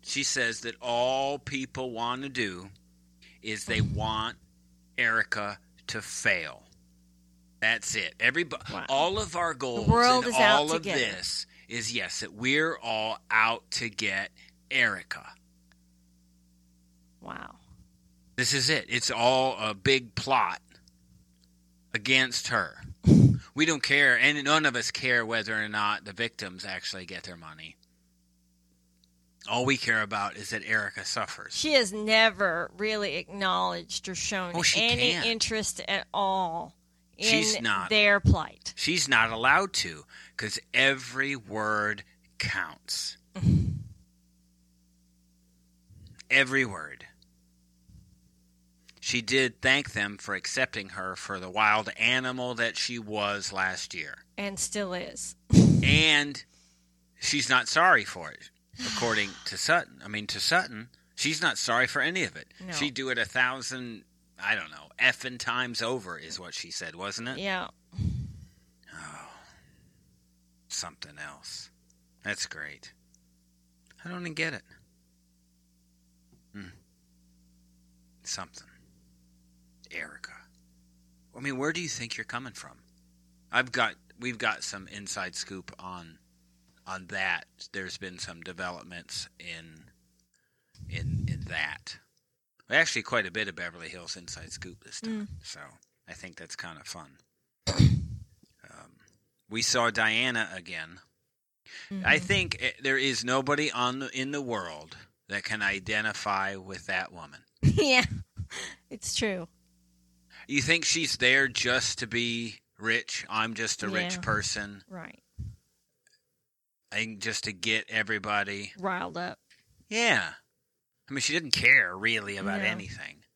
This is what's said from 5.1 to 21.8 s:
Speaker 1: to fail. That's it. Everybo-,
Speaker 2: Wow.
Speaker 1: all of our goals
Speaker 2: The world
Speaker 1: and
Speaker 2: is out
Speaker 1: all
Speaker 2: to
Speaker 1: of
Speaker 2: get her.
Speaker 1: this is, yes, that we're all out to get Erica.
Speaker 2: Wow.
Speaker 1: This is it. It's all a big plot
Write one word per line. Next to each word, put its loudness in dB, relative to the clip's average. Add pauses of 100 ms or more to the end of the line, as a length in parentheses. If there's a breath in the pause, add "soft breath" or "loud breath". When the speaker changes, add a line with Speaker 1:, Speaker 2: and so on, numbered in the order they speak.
Speaker 1:
to -6
fail. -2 (960)
That's 2
it. -2
Everybo-, 0
Speaker 2:
Wow. -6
Speaker 1:
all 4
of -4
our 0
goals -4
Speaker 2:
The 6
world 8
Speaker 1:
and 0
Speaker 2:
is 4
out 8
Speaker 1:
all 2
Speaker 2:
to 2
Speaker 1:
of 0
Speaker 2:
get 0
her. -
Speaker 1:
this -2 (240 soft breath)
is, -4
yes, -4
that -10
we're 0
all -2 (140)
out 4
to -4
get -2 (380 soft breath)
Erica. 0 (2000)
Speaker 2:
Wow. -14 (800)
Speaker 1:
This 0
is 2
it. 2
It's 0
all 6
a 0
big 2
plot 2 (1300)